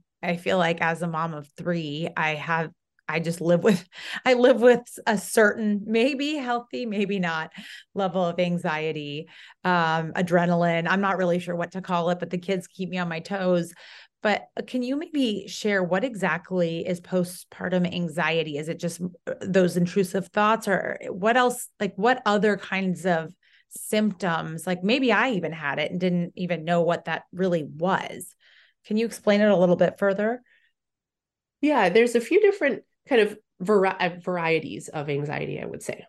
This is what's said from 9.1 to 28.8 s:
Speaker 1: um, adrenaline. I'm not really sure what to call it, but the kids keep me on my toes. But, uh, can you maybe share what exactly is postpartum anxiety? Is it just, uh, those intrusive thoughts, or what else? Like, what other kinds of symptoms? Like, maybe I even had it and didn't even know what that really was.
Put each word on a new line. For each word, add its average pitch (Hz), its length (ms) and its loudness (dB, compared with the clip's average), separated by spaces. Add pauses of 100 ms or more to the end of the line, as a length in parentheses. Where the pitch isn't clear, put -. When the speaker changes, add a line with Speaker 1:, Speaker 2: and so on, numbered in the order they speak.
Speaker 1:
um, 165 480 2
adrenaline. 170 760 2
I'm 190 140 2
not 190 160 0
really 180 220 0
sure 175 140 -6
what 170 180 -4
to 190 100 -8
call 175 260 0
it, 175 120 0
but 175 100 -8
the 180 80 -4
kids 185 280 -4
keep 185 220 -10
me 180 80 -8
on 175 140 -4
my 165 100 -6
toes. 180 540 0 (480)
But, 208 240 0 (100)
uh, 220 100 -4
can 254 160 -4
you 254 140 -4
maybe 285 520 -2
share 196 360 -2
what 185 180 0
exactly 175 840 -2
is 175 100 -2
postpartum 180 960 -2
anxiety? 160 600 -2
Is 156 140 -6
it 165 100 -8
just, 170 220 -6 (240)
uh, - 160 -6
those 180 340 2
intrusive 190 520 0
thoughts, 214 380 0
or - 320 -2 (120)
what 214 260 0
else? 247 320 2 (100)
Like, 196 180 -2
what 247 280 2
other 208 320 4
kinds 185 480 -4
of 165 300 0 (340)
symptoms? 170 960 -2
Like, 180 160 -2
maybe 240 300 2
I 233 200 2
even 160 200 -4
had 147 260 -6
it 151 120 -2
and 180 100 -6
didn't 175 360 0
even 170 280 -4
know 170 160 2
what 165 240 0
that 160 280 -6
really 175 320 -2
was. 156 680 -4 (520)